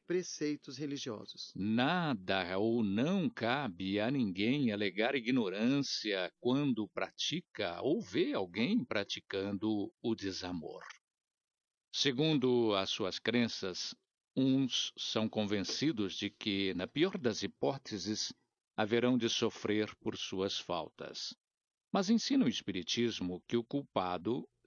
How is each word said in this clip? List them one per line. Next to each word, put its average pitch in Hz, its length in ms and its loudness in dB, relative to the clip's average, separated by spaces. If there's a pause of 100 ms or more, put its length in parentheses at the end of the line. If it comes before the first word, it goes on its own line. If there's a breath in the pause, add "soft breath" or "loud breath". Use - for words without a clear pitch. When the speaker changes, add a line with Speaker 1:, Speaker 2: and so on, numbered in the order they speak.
Speaker 1:
preceitos 147 720 -2
religiosos. 127 760 -8
Speaker 2:
Nada 104 1000 2
ou 113 260 2
não 135 460 2
cabe 101 720 -2
a 110 100 2
ninguém 120 640 2
alegar 104 440 0
ignorância 110 1200 0
quando 123 480 0
pratica 98 920 -4
ou 160 200 2
vê 170 320 0
alguém 113 500 0
praticando 101 1200 -2
o 117 140 0
desamor. 90 680 -6 (1120)
Segundo 127 800 4
as 95 140 2
suas 92 300 -2
crenças, 113 760 0 (400)
uns 131 640 2
são 110 320 -2
convencidos 104 840 0
de 101 140 -2
que, 98 440 0
na 90 140 -2
pior 185 300 0
das 120 260 -2
hipóteses, 107 880 -4 (420)
haverão 117 420 2
de 113 120 2
sofrer 107 680 0
por - 200 -6
suas 98 420 -2
faltas. - 760 -6 (560)
Mas 190 180 2
ensina 240 360 4
o 135 40 2
Espiritismo 92 1000 -2
que - 80 -2
o 117 80 0
culpado 101 840 -2 (200)